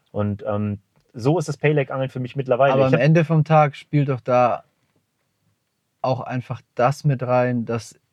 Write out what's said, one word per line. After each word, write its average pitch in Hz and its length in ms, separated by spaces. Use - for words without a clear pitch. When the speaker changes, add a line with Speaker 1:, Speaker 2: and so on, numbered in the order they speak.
Speaker 1:
Und, 101 360
ähm, 104 340
so 139 260
ist 156 100
das 147 80
Pay-Leg-Angeln 135 540
für - 80
mich 127 160
mittlerweile. 127 380
Speaker 2:
Aber 135 100
Speaker 1:
Ich 131 60
Speaker 2:
am 131 60
Speaker 1:
hab 151 60
Speaker 2:
Ende 160 240
vom 156 200
Tag 151 320
spielt 143 320
doch 131 120
da 123 440
auch 123 180
einfach 123 400
das 127 300
mit 131 180
rein, 123 420
dass 113 360